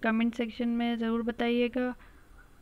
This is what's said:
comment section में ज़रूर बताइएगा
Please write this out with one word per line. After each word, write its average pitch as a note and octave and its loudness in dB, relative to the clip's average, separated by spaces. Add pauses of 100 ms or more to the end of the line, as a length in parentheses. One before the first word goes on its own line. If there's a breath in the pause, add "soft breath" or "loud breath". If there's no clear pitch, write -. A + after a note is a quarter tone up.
comment A3+ 2
section A#3 -2
में A#3 0
ज़रूर A3+ 0
बताइएगा A#3+ 0 (680 soft breath)